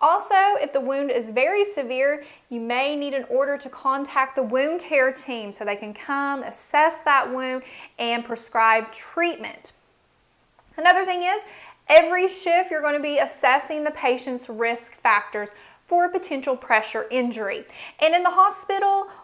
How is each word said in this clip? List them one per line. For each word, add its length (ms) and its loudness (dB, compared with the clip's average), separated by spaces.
Also, 340 2
if 120 -4
the 80 0
wound 280 -2
is 220 -4
very 340 2
severe, 600 -2
you 120 -8
may 360 -2
need 180 -4
an 160 -4
order 260 0
to 120 -12
contact 640 -2
the 80 0
wound 380 -2
care 320 2
team 400 -8
so 120 -10
they 120 -4
can 180 -12
come 480 -4
assess 600 0
that 300 2
wound 300 -6
and 280 -4
prescribe 640 2
treatment. 800 -6
Another 280 4
thing 180 -2
is, 200 -2
every 380 6
shift 460 0
you're 100 -2
going 140 0
to 40 -4
be 180 -2
assessing 640 2
the 80 -4
patient's 560 -4
risk 460 -4
factors 580 -2
for 180 2
a 40 2
potential 480 -4
pressure 540 0
injury. 540 -4
And 140 4
in 80 2
the 80 2
hospital, 800 2